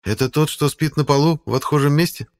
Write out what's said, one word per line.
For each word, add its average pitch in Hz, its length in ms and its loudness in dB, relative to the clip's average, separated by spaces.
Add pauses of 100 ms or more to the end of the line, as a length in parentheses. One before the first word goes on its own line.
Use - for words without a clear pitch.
"Это 107 260 -2
тот, 151 200 0
что 147 200 -2
спит - 260 -4
на 151 80 0
полу 147 420 2
в 113 80 -4
отхожем 143 400 0
месте?" 160 340 -2 (120)